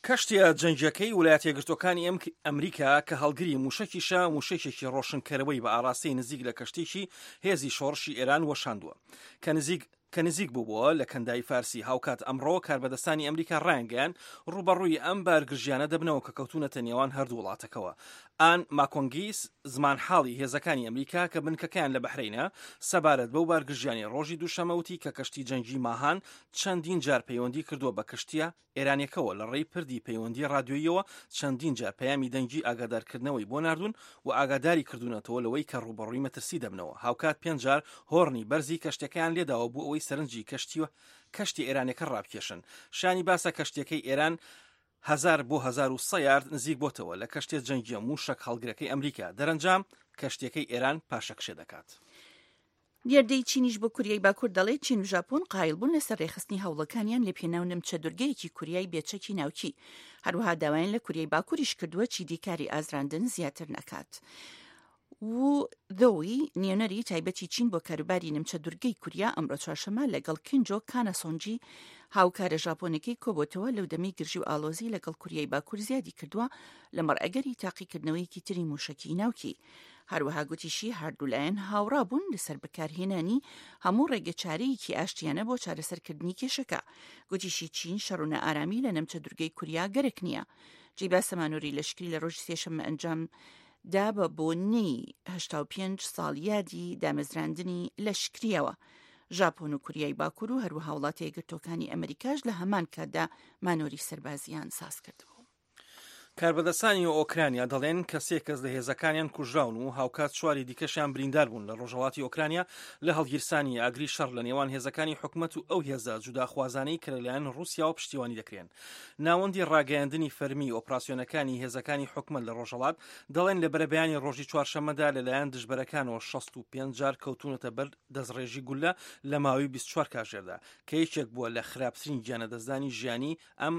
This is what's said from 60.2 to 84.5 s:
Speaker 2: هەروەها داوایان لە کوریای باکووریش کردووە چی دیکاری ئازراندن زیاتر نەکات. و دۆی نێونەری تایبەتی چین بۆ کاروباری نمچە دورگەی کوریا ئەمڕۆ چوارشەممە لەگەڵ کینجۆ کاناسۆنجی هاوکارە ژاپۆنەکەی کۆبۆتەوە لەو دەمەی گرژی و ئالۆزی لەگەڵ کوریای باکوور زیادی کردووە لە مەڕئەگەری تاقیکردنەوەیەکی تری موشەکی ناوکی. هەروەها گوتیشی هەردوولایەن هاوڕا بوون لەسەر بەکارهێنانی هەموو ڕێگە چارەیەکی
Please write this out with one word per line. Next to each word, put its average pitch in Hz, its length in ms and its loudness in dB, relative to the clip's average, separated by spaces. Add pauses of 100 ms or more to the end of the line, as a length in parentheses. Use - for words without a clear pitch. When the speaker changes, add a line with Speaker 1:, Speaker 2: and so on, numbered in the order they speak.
Speaker 2:
هەروەها 175 360 2
داوایان 160 340 4
لە 233 100 0
کوریای 160 280 -2
باکووریش 269 460 2
کردووە 175 340 0
چی - 80 -4 (100)
دیکاری 165 420 -4
ئازراندن 151 520 -2 (100)
زیاتر 160 400 -4
نەکات. - 360 -12 (1080)
و 262 460 2 (320)
دۆی 214 400 6 (220)
نێونەری 196 480 2
تایبەتی 175 440 -2
چین 240 180 4
بۆ 170 160 0
کاروباری 165 500 0
نمچە 160 280 -4
دورگەی 220 360 -2
کوریا 190 340 -2
ئەمڕۆ 143 280 -2
چوارشەممە 202 400 -4 (100)
لەگەڵ 151 240 -2 (100)
کینجۆ 226 300 2 (140)
کاناسۆنجی 202 640 -2 (580)
هاوکارە 180 500 4
ژاپۆنەکەی 170 580 -2
کۆبۆتەوە 185 520 0
لەو 196 180 -2
دەمەی 180 260 -2
گرژی 160 200 -4
و - 100 -2
ئالۆزی 160 440 -2
لەگەڵ 160 280 -6
کوریای 160 320 -4
باکوور 147 340 -4
زیادی 247 320 -2
کردووە 208 280 -4 (480)
لە 170 120 -2
مەڕئەگەری 240 560 0
تاقیکردنەوەیەکی 170 840 -6
تری 175 240 -2
موشەکی 147 500 -6
ناوکی. 214 340 -2 (560)
هەروەها 151 380 0
گوتیشی 175 500 -6
هەردوولایەن 147 580 -2 (120)
هاوڕا 208 400 2
بوون 330 240 0
لەسەر 156 300 -6
بەکارهێنانی 175 760 -2 (460)
هەموو 233 260 4
ڕێگە 170 300 -2
چارەیەکی 185 580 -2